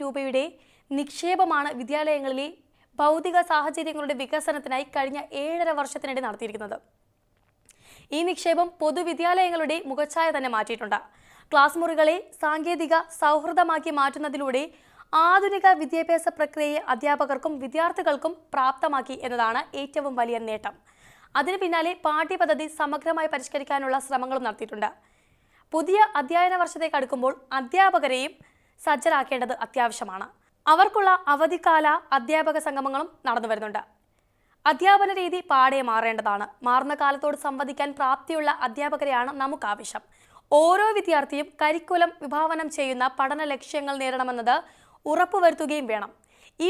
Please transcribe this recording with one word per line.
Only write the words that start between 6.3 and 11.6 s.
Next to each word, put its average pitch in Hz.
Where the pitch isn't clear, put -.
ഈ 311
നിക്ഷേപം 339
പൊതുവിദ്യാലയങ്ങളുടെ 339
മുഖച്ഛായ 294
തന്നെ 262
മാറ്റിയിട്ടുണ്ട്. 214
ക്ലാസ് 294